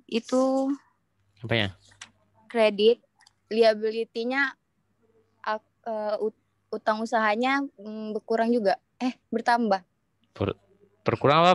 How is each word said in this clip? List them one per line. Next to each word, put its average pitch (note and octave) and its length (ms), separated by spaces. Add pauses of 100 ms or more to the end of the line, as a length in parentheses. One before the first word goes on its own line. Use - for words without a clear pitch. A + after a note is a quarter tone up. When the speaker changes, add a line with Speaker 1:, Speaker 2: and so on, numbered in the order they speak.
Speaker 1:
itu C4 640 (720)
Speaker 2:
Apanya? A2 320 (720)
Speaker 1:
kredit, G#3+ 560 (480)
liability-nya, A3+ 1040 (880)
ak-, G#3+ 400
eh, G#3+ 400
ut-, - 240 (240)
utang A3 320
usahanya, A#3 560 (160)
mm, G#3+ 400
berkurang A3+ 320
juga. A3 320 (160)
Eh, B3 160 (160)
bertambah. A3+ 560 (480)
Speaker 2:
Ber-, - 240 (480)
berkurang C#3 400
apa F3+ 100